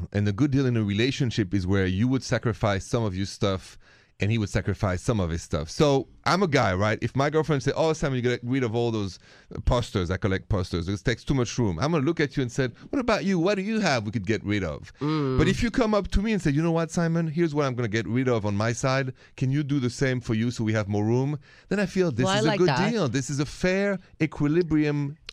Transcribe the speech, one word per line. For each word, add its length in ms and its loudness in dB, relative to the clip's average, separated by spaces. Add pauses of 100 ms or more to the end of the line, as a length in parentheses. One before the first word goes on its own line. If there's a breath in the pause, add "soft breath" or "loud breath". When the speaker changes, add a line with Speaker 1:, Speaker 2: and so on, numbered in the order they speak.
(120)
Speaker 1:
And 160 2
a 60 0
good 180 2
deal 140 2
in 100 2
a 80 2
relationship 720 0
is 120 0
where 200 2
you 240 2
would 120 0
sacrifice 640 -2
some 200 0
of 100 -4
your 100 -2
stuff 520 -4 (420 soft breath)
and 120 2
he 60 2
would 120 -2
sacrifice 520 -2
some 200 0
of 80 0
his 140 -4
stuff. 260 -4
So 380 2 (180)
I'm 160 2
a 60 2
guy, 260 2
right? 280 2
If 160 -4
my 120 2
girlfriend 340 0
said, 120 0
"Oh, 160 2
Simon, 240 -2
you 60 0
gotta 160 0
get 120 -8
rid 140 0
of 100 -2
all 160 0
those 300 -4 (460 loud breath)
posters. 440 0
I 60 0
collect 320 -2
posters. 400 -2
It 160 -4
takes 220 -2
too 80 0
much 260 0
room." 220 0
I'm 100 0
gonna 140 0
look 160 0
at 160 -2
you 40 0
and 80 -4
say, 200 -2 (220 loud breath)
"What 80 -2
about 260 0
you? 120 2
What 180 2
do 60 -2
you 200 -2
have 240 0
we 60 -4
could 140 -4
get 200 0
rid 180 0
of?" 380 -8
Speaker 2:
Mm. 360 0
Speaker 1:
But 120 4
if 120 0
you 80 0
come 240 0
up 180 0
to 100 2
me 100 -2
and 100 0
say, 100 0
"You 120 0
know 80 2
what, 200 -2
Simon? 360 0
Here's 260 0
what 120 2
I'm 100 -2
gonna 140 -2
get 180 0
rid 220 2
of 160 2
on 100 0
my 160 0
side. 420 0 (220 soft breath)
Can 160 -2
you 120 0
do 180 0
the 80 0
same 320 0
for 120 -4
you 160 0
so 140 -4
we 80 2
have 160 0
more 160 0
room?" 340 0 (300 loud breath)
Then 140 0
I 40 2
feel 240 0
this 140 0
Speaker 2:
Well, 120 4
I 40 2
Speaker 1:
is 60 2
a 20 4
Speaker 2:
like 120 2
Speaker 1:
good 100 4
Speaker 2:
that. 220 2
Speaker 1:
deal. 180 0
This 200 -2
is 120 -2
a 40 -2
fair 540 -2 (400 soft breath)
equilibrium 760 0 (160)